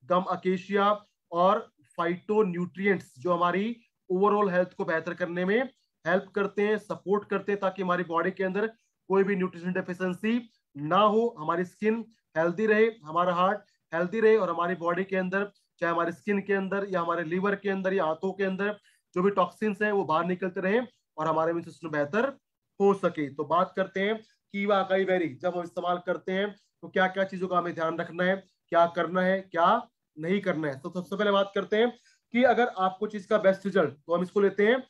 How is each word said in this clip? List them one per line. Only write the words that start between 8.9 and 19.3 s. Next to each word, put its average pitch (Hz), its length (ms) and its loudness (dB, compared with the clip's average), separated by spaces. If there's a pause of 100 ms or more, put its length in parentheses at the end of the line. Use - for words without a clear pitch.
कोई 190 140 4
भी 196 120 0
न्यूट्रिशन 180 380 -4
डेफिशिएंसी 185 680 -2 (360)
ना 151 240 0
हो, 220 400 4
हमारी 170 260 -2
स्किन 220 400 -2 (300)
हेल्दी 170 320 0
रहे, 214 220 4 (140)
हमारा 170 320 0
हार्ट 190 240 2 (340)
हेल्दी 180 260 -2
रहे 220 180 6
और 185 120 0
हमारी 170 280 -2
बॉडी 175 280 -2
के 190 120 -6
अंदर, 190 340 -2 (300)
चाहे 170 120 0
हमारी 170 200 0
स्किन 202 280 -2
के 196 140 -2
अंदर 196 340 -2
या 180 120 -2
हमारे 170 240 -2
लिवर 190 320 0
के 196 120 -6
अंदर 190 240 -2
या 185 120 0
हाथों 160 280 -2
के 196 120 -4
अंदर 196 320 -4 (380)
जो 180 80 0
भी 202 80 6